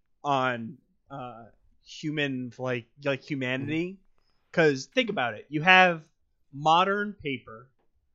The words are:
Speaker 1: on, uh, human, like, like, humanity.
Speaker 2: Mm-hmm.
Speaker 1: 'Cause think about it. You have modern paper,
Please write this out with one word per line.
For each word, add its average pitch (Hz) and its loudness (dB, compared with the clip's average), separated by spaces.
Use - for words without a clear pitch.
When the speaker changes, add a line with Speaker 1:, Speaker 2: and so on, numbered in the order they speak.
Speaker 1:
on, 127 -2
uh, 123 -14
human, 139 -6
like, 127 -6
like, 139 -2
humanity. 135 -4
Speaker 2:
Mm-hmm. - -16
Speaker 1:
'Cause 147 2
think 254 0
about 123 -2
it. - -18
You 151 -4
have 180 6
modern 190 2
paper, 127 -10